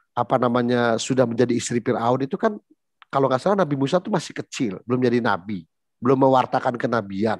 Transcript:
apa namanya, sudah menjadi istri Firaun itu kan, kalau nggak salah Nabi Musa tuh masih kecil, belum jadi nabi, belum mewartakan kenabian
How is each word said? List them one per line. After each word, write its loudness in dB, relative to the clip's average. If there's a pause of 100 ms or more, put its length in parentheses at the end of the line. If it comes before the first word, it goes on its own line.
(100)
apa 0
namanya, 2
sudah 0
menjadi 2
istri -4
Firaun 0
itu -6
kan, -2 (540)
kalau 2
nggak 2
salah 0
Nabi -2
Musa 0
tuh -10
masih -4
kecil, -6
belum -2
jadi 2
nabi, -4 (400)
belum 2
mewartakan 2
kenabian -2